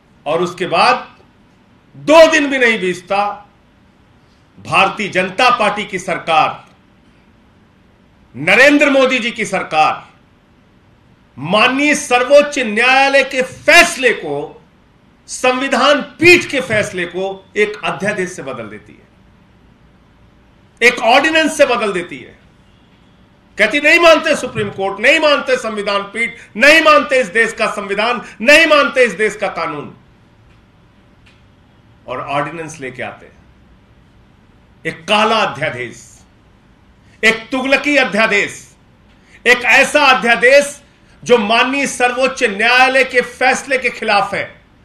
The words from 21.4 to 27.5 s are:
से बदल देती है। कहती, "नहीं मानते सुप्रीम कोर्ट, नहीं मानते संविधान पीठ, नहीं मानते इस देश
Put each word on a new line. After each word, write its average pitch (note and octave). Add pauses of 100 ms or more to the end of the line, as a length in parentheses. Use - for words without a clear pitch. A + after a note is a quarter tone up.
से C#4+
बदल A3
देती E3+
है। - (1160)
कहती, D4+
"नहीं D#4+
मानते D#4+
सुप्रीम A3
कोर्ट, G3
नहीं C#4
मानते C#4
संविधान G3+
पीठ, A3 (240)
नहीं D4
मानते C#4
इस A3
देश A3